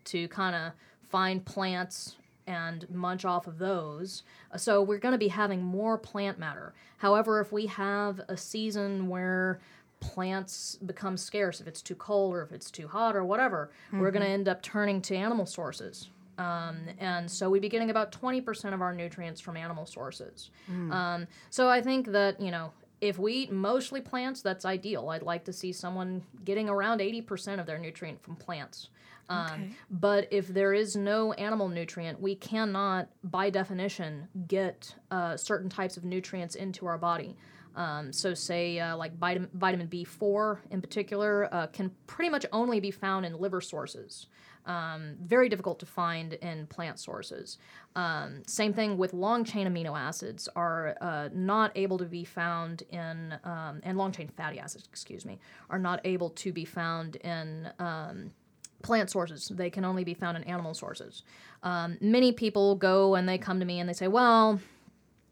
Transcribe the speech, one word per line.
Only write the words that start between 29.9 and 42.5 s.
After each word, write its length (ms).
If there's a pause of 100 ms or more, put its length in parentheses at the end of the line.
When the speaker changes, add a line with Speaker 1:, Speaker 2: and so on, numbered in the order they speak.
Speaker 1:
but 400
if 160
there 260
is 220
no 380
animal 340
nutrient, 540
we 140
cannot, 720 (140)
by 260
definition, 800 (180)
get, 480 (160)
uh, 240
certain 340
types 280
of 80
nutrients 500
into 300
our 120
body. 380 (400)
Um, 380
so 200
say, 460
uh, 160
like, 220
vitamin, 360
vitamin 340
B 180
four 560 (100)
in 100
particular, 720
uh, 160
can 240 (160)
pretty 220
much 240